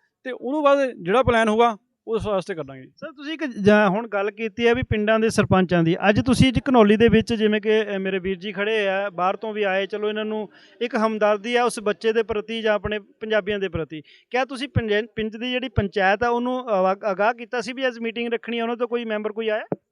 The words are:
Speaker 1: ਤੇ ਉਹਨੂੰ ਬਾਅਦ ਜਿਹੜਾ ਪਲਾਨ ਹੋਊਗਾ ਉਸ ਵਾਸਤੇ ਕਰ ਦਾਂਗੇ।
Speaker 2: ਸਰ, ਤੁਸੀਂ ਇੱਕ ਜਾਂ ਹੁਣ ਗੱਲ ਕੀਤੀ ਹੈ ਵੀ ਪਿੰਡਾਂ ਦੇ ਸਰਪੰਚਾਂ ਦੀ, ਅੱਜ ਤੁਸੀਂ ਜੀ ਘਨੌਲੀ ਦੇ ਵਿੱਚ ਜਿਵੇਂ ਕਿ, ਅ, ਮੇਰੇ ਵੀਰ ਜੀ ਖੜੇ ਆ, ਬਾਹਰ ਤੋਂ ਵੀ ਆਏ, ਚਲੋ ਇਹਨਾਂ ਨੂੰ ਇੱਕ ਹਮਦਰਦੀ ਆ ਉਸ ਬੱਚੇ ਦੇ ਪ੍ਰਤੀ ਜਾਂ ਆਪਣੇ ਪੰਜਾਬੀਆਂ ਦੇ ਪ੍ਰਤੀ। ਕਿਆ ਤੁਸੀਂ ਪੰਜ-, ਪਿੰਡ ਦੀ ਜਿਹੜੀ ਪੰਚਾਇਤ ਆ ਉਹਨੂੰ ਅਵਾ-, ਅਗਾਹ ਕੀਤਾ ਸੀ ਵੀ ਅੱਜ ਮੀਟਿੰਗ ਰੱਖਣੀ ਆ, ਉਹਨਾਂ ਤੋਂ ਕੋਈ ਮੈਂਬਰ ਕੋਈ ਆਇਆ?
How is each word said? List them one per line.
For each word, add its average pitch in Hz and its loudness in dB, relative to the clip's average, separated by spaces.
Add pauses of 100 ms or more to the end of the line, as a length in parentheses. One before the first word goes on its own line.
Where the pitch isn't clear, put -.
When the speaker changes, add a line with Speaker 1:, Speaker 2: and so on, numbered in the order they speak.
(220)
Speaker 1:
ਤੇ 262 -10
ਉਹਨੂੰ 277 -4
ਬਾਅਦ 277 6 (240)
ਜਿਹੜਾ 202 2
ਪਲਾਨ 226 6
ਹੋਊਗਾ 226 4 (320)
ਉਸ 214 -2
ਵਾਸਤੇ 196 -2
ਕਰ 156 -8
ਦਾਂਗੇ। 135 -14 (100)
Speaker 2:
ਸਰ, 302 -14
ਤੁਸੀਂ 285 -10
ਇੱਕ 311 -6
ਜਾਂ 208 4
ਹੁਣ 220 -2
ਗੱਲ 202 -2
ਕੀਤੀ 220 -4
ਹੈ 233 6
ਵੀ 254 0
ਪਿੰਡਾਂ 220 0
ਦੇ 220 2
ਸਰਪੰਚਾਂ 185 2
ਦੀ, 165 2 (120)
ਅੱਜ 220 4
ਤੁਸੀਂ 247 0
ਜੀ 220 -2 (100)
ਘਨੌਲੀ 220 6
ਦੇ 226 6
ਵਿੱਚ 220 2
ਜਿਵੇਂ 214 0
ਕਿ, 214 0
ਅ, - -4
ਮੇਰੇ 190 -4
ਵੀਰ 185 -4
ਜੀ 196 -10
ਖੜੇ 202 -2
ਆ, 196 -2
ਬਾਹਰ 185 -2
ਤੋਂ 220 -8
ਵੀ 208 -4
ਆਏ, 190 0
ਚਲੋ 208 -6
ਇਹਨਾਂ 214 -4
ਨੂੰ 214 -6 (320)
ਇੱਕ 240 -4
ਹਮਦਰਦੀ 214 0
ਆ 240 4
ਉਸ 226 -2
ਬੱਚੇ 208 -2
ਦੇ 226 2
ਪ੍ਰਤੀ 220 -6
ਜਾਂ 214 2
ਆਪਣੇ 208 -4
ਪੰਜਾਬੀਆਂ 208 -4
ਦੇ 196 -4
ਪ੍ਰਤੀ। 160 -8 (280)
ਕਿਆ 254 0
ਤੁਸੀਂ 254 -8
ਪੰਜ-, 214 -2 (100)
ਪਿੰਡ 220 -6
ਦੀ 240 -6
ਜਿਹੜੀ 254 -4
ਪੰਚਾਇਤ 196 2
ਆ 240 0
ਉਹਨੂੰ 247 0
ਅਵਾ-, 196 0
ਅਗਾਹ 202 0
ਕੀਤਾ 240 -6
ਸੀ 220 -8
ਵੀ 262 -4
ਅੱਜ 233 -4
ਮੀਟਿੰਗ 233 -6
ਰੱਖਣੀ 233 -4
ਆ, 233 -2
ਉਹਨਾਂ 233 -2
ਤੋਂ 233 -4
ਕੋਈ 240 -4
ਮੈਂਬਰ 214 -4
ਕੋਈ 220 -4
ਆਇਆ? 220 -2 (280)